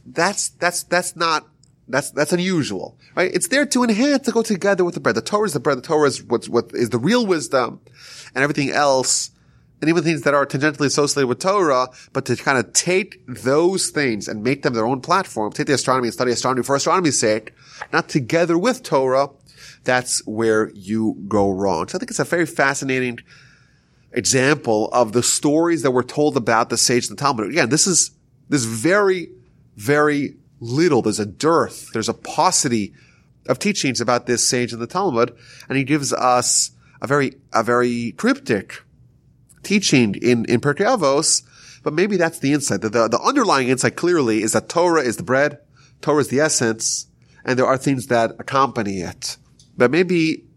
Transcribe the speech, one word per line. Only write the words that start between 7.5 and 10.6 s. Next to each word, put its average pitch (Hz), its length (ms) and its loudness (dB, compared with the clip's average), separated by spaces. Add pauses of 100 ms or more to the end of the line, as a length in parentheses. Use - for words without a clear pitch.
and 131 80 2
everything 147 260 -2
else, 131 600 0 (500)
and 147 80 0
even 165 160 2
things 160 180 -2
that 143 100 2
are 143 140 2
tangentially 143 400 -2